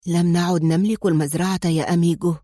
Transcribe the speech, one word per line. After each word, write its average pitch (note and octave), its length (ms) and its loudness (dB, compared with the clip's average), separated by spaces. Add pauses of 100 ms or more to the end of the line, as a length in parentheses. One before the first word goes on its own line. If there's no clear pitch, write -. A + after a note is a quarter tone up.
لم E3+ 280 0
نعد F3 300 0
نملك F#3+ 420 0
المزرعة E3 600 0
يا D#3+ 280 0
أميغو. E3+ 500 0